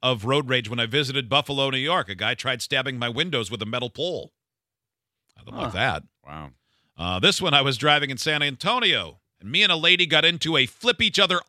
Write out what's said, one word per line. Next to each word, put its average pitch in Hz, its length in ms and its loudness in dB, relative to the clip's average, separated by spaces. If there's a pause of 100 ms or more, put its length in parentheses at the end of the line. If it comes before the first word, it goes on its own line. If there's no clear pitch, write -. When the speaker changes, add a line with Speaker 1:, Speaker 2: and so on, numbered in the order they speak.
Speaker 1:
of 123 220 0
road 135 260 0
rage 123 200 0
when 120 100 -4
I 117 60 0
visited 135 420 -2
Buffalo, 135 420 0
New 131 80 -2
York. 147 320 -2
A 98 60 -8
guy 107 200 -2
tried 127 260 -4
stabbing 131 360 -2
my 120 120 -4
windows 120 420 -2
with 110 100 -8
a 107 40 -4
metal 120 240 -4
pole." 160 420 -6 (1080)
I - 60 -20
don't - 140 -16
like 147 100 -6
Speaker 2:
Huh. 107 40 -6
Speaker 1:
that. 92 320 -2 (220)
Speaker 3:
Wow. 73 260 -14 (460)
Speaker 1:
Uh, 90 220 -2
this 180 220 2
one, 165 120 2
"I 143 80 6
was 135 160 0
driving 147 320 2
in 131 80 -8
San 151 240 -2
Antonio, 147 760 0 (220)
and 101 100 -14
me 190 120 4
and 196 80 4
a 170 60 4
lady 175 280 4
got 156 200 4
into 160 320 2
a 127 80 4
flip 233 360 -2
each 220 180 0
other 180 300 2